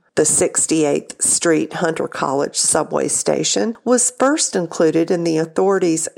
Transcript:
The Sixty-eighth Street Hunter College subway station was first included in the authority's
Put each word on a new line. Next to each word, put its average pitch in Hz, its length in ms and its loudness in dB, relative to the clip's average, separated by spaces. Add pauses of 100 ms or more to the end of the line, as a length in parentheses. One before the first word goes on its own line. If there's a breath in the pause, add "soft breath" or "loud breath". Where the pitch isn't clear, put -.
(140)
The 156 120 2
Sixty-eighth - 960 0
Street - 500 0
Hunter 165 340 -2
College 143 500 -4
subway - 520 0
station 196 760 -2
was 240 280 2
first 285 440 0
included 165 560 0
in 170 140 0
the 160 140 0
authority's 170 680 0 (120)